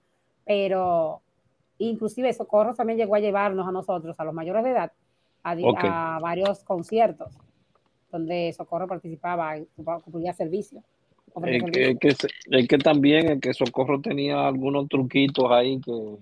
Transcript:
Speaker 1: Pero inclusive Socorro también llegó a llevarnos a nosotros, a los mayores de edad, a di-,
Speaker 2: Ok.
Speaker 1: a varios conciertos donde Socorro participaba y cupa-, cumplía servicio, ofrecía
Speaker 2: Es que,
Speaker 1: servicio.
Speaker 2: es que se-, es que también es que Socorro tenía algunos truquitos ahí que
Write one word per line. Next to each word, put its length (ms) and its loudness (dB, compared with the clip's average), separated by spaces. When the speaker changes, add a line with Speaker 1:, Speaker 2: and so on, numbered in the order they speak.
Speaker 1:
Pero 760 0
inclusive 540 -2
Socorro 420 2
también 240 -2
llegó 180 2
a 40 4
llevarnos 460 0
a 60 -6
nosotros, 460 -6
a 60 -6
los 100 -6
mayores 300 -2
de 60 0
edad, 220 -2
a 140 -4
di-, 100 -4
Speaker 2:
Ok. 160 4
Speaker 1:
a 400 -2
varios 420 -2
conciertos 720 -2
donde 440 -4
Socorro 300 -6
participaba 720 -6
y 80 -12
cupa-, 240 -6
cumplía 320 -6
servicio, 520 -6
ofrecía 260 -2
Speaker 2:
Es 60 0
que, 80 -4
Speaker 1:
servicio. 180 4
Speaker 2:
es 80 0
que 300 2
se-, 320 0
es 80 2
que 100 6
también 500 6
es 120 0
que 120 -2
Socorro 480 0
tenía 460 -2
algunos 420 0
truquitos 600 2
ahí 300 4
que 100 -10